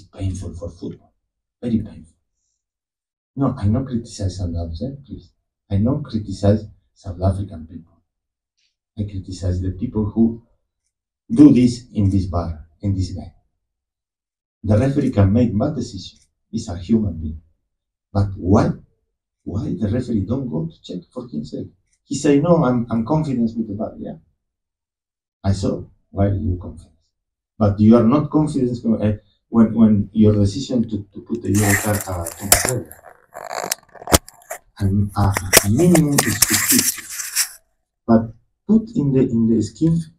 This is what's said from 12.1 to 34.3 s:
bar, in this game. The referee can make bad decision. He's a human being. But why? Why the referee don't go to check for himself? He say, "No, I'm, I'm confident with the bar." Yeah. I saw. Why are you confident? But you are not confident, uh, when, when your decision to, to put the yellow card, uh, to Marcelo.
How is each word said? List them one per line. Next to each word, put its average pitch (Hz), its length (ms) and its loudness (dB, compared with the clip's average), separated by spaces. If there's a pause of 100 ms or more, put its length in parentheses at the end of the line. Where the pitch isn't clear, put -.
bar, 85 420 -6 (140)
in 101 140 0
this 92 160 -2
game. 80 220 -12 (1300)
The 104 140 4
referee 139 320 0
can 98 200 6
make 107 280 4
bad 151 160 0
decision. - 460 -10 (300)
He's - 200 -6
a 87 80 -8
human 95 420 0
being. 78 220 -10 (680)
But 101 260 0
why? 95 340 2 (720)
Why 143 360 -6
the 110 100 -2
referee 104 380 -2
don't 123 240 -4
go - 160 -4
to - 160 -14
check - 300 -12
for 127 160 -14
himself? - 380 -10 (360)
He - 140 -8
say, 143 240 4
"No, 165 240 4
I'm, 123 260 0
I'm 113 160 -2
confident 135 500 0
with 101 120 -4
the 98 60 -6
bar." 110 220 -8
Yeah. 82 200 -12 (1300)
I 98 80 2
saw. - 320 -4 (260)
Why 95 160 0
are 101 80 0
you 92 260 -2
confident? - 360 -16 (640)
But 101 200 2
you 107 180 8
are 110 60 6
not 143 280 2
confident, 135 540 0
uh, 107 280 0 (360)
when, 110 260 4
when 107 380 4
your 107 200 6
decision 104 560 0
to, 101 240 -6
to - 80 -18
put 117 220 -8
the 101 100 -2
yellow 101 220 2
card, 104 340 -2
uh, 90 160 -6
to - 220 -14
Marcelo. - 400 0 (1900)